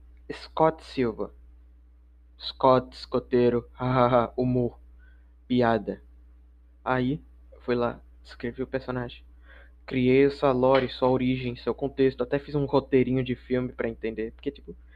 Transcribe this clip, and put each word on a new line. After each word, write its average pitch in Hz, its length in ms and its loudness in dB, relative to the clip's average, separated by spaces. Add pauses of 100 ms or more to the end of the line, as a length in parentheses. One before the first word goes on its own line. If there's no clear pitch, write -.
(340)
Scott - 500 -2
Silva. 110 480 -4 (1080)
Scott, 127 560 0
escoteiro, 120 720 0
<laughs> - 80 -20
hahaha, 127 580 2
humor, 123 440 -2 (680)
piada. 117 540 0 (840)
Aí, 127 380 -2 (320)
eu - 80 -20
fui 123 140 -2
lá, 120 260 -4 (220)
escrevi 120 400 -10
o 127 40 -10
personagem. 127 560 -8 (600)
Criei 131 400 4
essa 139 260 2
lore, 127 380 4
sua - 200 0
origem, 127 460 -2
seu 120 200 -4
contexto. 131 480 0
Até 143 160 -4
fiz 143 160 -10
um 143 100 0
roteirinho 131 580 0
de 123 120 -4
filme 127 360 -4
pra - 160 -6
entender. 113 440 -8
Porque, - 180 -10
tipo, - 260 -18 (200)